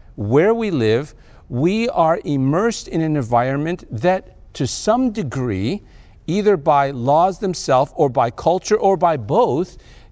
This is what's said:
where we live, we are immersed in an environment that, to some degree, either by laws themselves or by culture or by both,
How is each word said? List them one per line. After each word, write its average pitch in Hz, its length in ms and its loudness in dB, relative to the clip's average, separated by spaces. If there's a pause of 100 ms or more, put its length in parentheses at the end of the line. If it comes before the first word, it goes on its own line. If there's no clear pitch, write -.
(160)
where 135 360 2
we 226 180 -2
live, 123 440 0 (340)
we 190 400 0
are 165 380 0
immersed 151 600 0
in 170 120 -4
an 156 160 0
environment 135 760 -2
that, 175 460 -2 (160)
to 139 140 -4
some 240 460 0
degree, 127 680 -4 (440)
either 196 300 2
by 143 360 2
laws 147 480 2
themselves 147 560 0
or 147 120 2
by 123 220 0
culture 185 460 0
or 196 200 2
by 170 200 2
both, 151 600 0 (360)